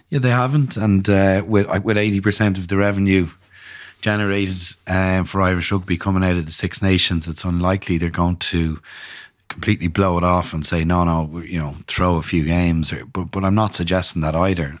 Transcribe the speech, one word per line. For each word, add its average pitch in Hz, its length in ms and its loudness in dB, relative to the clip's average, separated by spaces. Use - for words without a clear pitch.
Yeah, 147 100 0
they 123 100 2
haven't. 127 460 2
And, 101 340 2
uh, 98 340 4
with, 101 240 2
uh, 92 140 0
with 107 140 0
eighty 104 240 2
percent 101 360 2
of 92 120 -8
the 98 80 0
revenue 98 500 2
generated, 101 580 -2
um, 92 380 2
for 95 180 -2
Irish 92 300 0
rugby 92 240 -2
coming 95 260 0
out 90 140 2
of 82 100 -4
the 78 60 -8
Six - 300 -4
Nations, 90 440 2
it's 82 180 -8
unlikely 90 540 0
they're 82 120 -2
going 87 260 0
to 82 440 -2
completely - 400 -2
blow 90 300 2
it 87 60 0
off 90 280 2
and 80 120 -4
say, 82 200 0
"No, 87 180 2
no, 82 220 2
we, 82 260 -10
you 90 80 -4
know, 73 160 -6
throw 90 260 2
a 80 80 0
few 80 220 0
games." 82 480 2
Or, - 120 -10
but, - 280 -8
but 95 120 -4
I'm 98 120 2
not 107 180 0
suggesting 90 480 -2
that 78 140 0
either. 85 440 -2